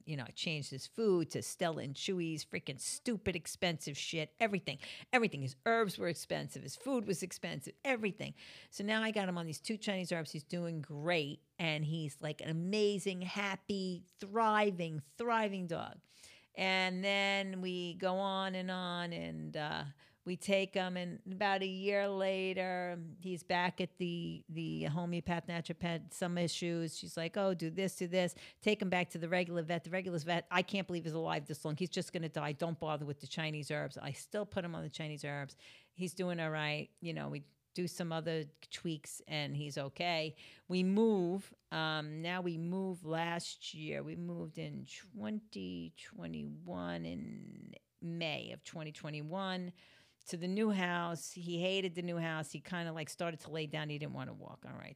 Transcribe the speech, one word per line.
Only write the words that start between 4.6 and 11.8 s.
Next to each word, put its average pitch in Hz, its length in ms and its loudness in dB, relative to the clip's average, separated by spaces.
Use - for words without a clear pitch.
everything. 226 300 4
His 131 240 -4
herbs 226 320 6
were 196 100 2
expensive, 147 560 -2
his - 140 -8
food 254 300 0
was 190 160 2
expensive, 165 500 -6
everything. 220 520 0
So - 160 -6
now 220 180 4
I 220 80 2
got 202 160 2
him 180 100 0
on 170 100 -2
these 151 120 -4
two - 160 -2
Chinese 190 380 0
herbs. 160 180 -2
He's 156 140 -8
doing 170 360 -2
great. 151 600 0
And 156 240 2